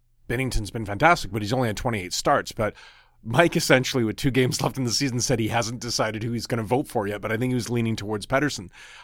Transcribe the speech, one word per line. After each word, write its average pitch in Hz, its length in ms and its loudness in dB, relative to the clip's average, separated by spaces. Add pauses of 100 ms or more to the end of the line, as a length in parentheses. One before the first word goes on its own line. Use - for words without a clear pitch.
(280)
Binnington's 120 440 -2
been 113 140 -6
fantastic, 104 460 2
but 110 100 -2
he's 104 120 -2
only 131 140 2
had 107 100 -2
twenty-eight 101 360 -4
starts, 131 400 0
but 104 200 -2 (500)
Mike 151 340 4
essentially, 127 480 4
with 107 100 0
two 143 160 0
games 127 300 2
<laughs> - 20 0
left 117 140 -2
in 131 80 -2
the 117 60 0
season, 123 280 0
said 117 200 2
he 110 100 0
hasn't 117 320 -2
decided 110 420 -2
who 117 80 -4
he's 117 160 -4
gonna 117 160 -2
vote 123 240 0
for 104 200 -2
yet, 104 120 -4
but 110 120 -4
I 110 60 0
think 127 140 0
he 127 40 0
was 117 140 -2
leaning 113 280 0
towards 104 280 -4
Pettersson. 135 440 0 (340)